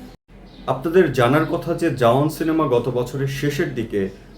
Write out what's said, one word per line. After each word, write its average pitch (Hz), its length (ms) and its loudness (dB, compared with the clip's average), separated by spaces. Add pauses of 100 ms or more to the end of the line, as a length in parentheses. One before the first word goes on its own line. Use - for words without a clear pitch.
(680)
আপনাদের 160 460 2
জানার 131 340 2
কথা 165 280 -2
যে 165 220 -2
জাওয়ান 123 320 4
সিনেমা 156 400 0
গত 120 200 2
বছরের 123 380 -2
শেষের 143 480 -2
দিকে 107 340 -2 (300)